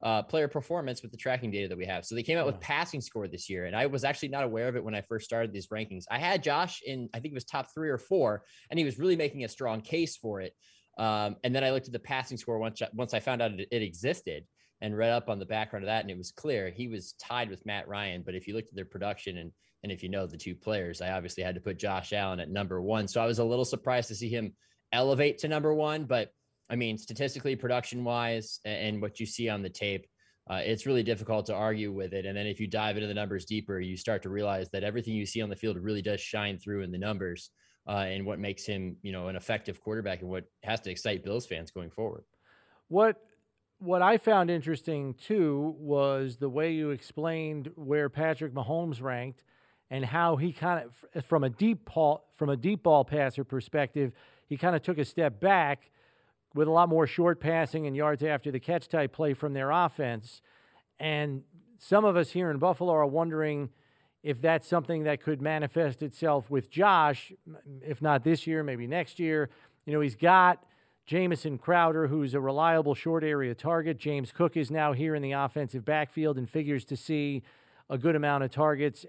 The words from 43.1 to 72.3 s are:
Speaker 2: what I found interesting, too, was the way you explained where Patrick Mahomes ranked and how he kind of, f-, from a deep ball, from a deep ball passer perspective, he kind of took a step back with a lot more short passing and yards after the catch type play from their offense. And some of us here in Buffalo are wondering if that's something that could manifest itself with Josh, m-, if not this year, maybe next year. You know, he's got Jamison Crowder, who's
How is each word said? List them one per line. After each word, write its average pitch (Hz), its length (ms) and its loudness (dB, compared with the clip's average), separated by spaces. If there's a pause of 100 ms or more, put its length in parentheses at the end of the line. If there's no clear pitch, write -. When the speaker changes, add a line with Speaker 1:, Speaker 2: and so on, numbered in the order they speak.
Speaker 2:
what 180 220 2
I 196 160 8
found 202 320 6
interesting, 151 640 -2
too, 156 640 2
was 139 600 2
the 139 100 0
way 151 240 0
you 156 180 0
explained 156 840 -4
where 147 340 0
Patrick 151 460 -2
Mahomes 139 480 -2
ranked 127 400 -6 (480)
and 131 160 -2
how 165 300 4
he 151 180 0
kind 165 320 0
of, - 180 -20 (100)
f-, 143 120 -6
from 151 180 4
a 135 60 2
deep 214 420 0
ball, 156 420 4
from 151 140 0
a 139 80 4
deep 165 260 0
ball 151 220 8
passer 139 400 0
perspective, 135 680 -2 (360)
he 143 80 -4
kind 175 180 2
of 151 60 2
took 180 160 -2
a 147 80 2
step 139 340 0
back 165 520 2 (640)
with 151 140 4
a - 20 4
lot 170 160 8
more 160 200 6
short 170 340 2
passing 160 460 0
and 135 100 -2
yards 147 260 2
after 147 280 0
the 131 100 -2
catch 170 260 -2
type 147 240 2
play 151 220 0
from 143 220 -4
their 135 160 0
offense. 135 720 0 (580)
And 147 440 -2 (340)
some 208 260 6
of 202 100 6
us 170 180 4
here 180 180 0
in 147 80 0
Buffalo 175 340 2
are 151 140 6
wondering 151 640 0 (520)
if 143 200 -2
that's 160 260 4
something 160 360 2
that 147 180 0
could 151 180 0
manifest 151 600 0
itself 143 480 2
with 135 200 0
Josh, 165 640 4 (140)
m-, 160 100 -16 (240)
if 143 220 -6
not 147 200 6
this 156 240 4
year, 160 160 0
maybe 123 240 -4
next 156 320 -4
year. 156 300 2 (380)
You 147 80 -2
know, 151 60 2
he's 139 140 0
got 180 480 8 (440)
Jamison 160 500 0
Crowder, 160 520 4
who's 139 260 0